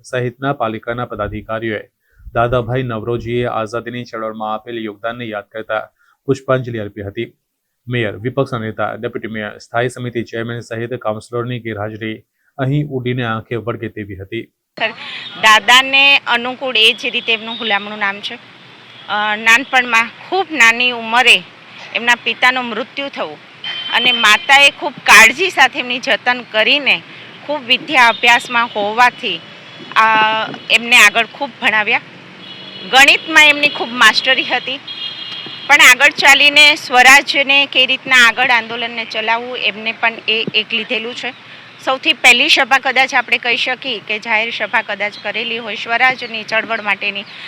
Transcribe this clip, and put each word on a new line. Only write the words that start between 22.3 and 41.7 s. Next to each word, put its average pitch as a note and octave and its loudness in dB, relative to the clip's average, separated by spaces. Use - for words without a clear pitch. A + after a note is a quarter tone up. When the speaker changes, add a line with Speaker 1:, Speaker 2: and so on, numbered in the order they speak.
Speaker 2:
મૃત્યુ A#3+ -8
થયું D#3+ -8
અને A#3+ 2
માતાએ A#3 6
ખૂબ D4 -6
કાળજી C4+ 6
સાથે C#4 2
એમની B3 -6
જતન B3 0
કરીને A3 0
ખૂબ C#4+ -6
વિદ્યા B3+ 2
અભ્યાસમાં A#3+ 2
હોવાથી, A3 0
અ, A3 4
એમને A#3 4
આગળ G#3+ 6
ખૂબ C4+ -10
ભણાવ્યા. A3 0
ગણિતમાં D4+ 4
એમની D4 2
ખૂબ - -6
માસ્ટરી B3 4
હતી, B3 -6
પણ C#4 6
આગળ C#4 4
ચાલીને D4 4
સ્વરાજને C#4 4
કઈ C4 2
રીતના B3+ 2
આગળ B3 2
આંદોલનને A#3 -2
ચલાવવું A#3 -4
એમને G#3+ -4
પણ A3+ -2
એ A3 -2
એક G#3+ -2
લીધેલું A3+ -6
છે. B3 -10